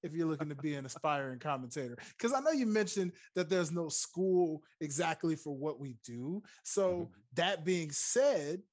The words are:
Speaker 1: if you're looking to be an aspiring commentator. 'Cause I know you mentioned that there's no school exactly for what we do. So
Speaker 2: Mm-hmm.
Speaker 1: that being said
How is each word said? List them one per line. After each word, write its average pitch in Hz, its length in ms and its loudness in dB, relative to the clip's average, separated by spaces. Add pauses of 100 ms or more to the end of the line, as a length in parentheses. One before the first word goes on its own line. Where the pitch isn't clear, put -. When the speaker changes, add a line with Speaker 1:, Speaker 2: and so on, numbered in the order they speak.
Speaker 1:
if 151 100 -6
you're 165 140 2
looking 156 220 0
to 147 60 -6
be 143 200 -2
an 135 100 -6
aspiring 135 540 0
commentator. 127 580 -4 (220)
'Cause 233 120 0
I 269 80 2
know 302 120 2
you 269 160 2
mentioned 196 460 2 (200)
that 175 160 0
there's 175 220 2
no 170 180 -2
school 180 720 2 (160)
exactly 160 560 0
for 147 220 -8
what 143 220 -4
we 135 140 -8 (120)
do. 131 360 -6 (220)
So 190 280 2 (140)
Speaker 2:
Mm-hmm. - 80 -16 (200)
Speaker 1:
that 175 320 0
being 170 260 0
said 190 800 2